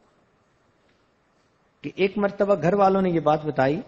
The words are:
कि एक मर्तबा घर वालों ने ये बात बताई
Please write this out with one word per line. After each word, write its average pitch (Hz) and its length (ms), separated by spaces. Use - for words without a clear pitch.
कि 143 140
एक 196 200
मर्तबा 202 380
घर 170 200
वालों 190 260
ने 185 100
ये 165 80
बात 151 220
बताई 139 360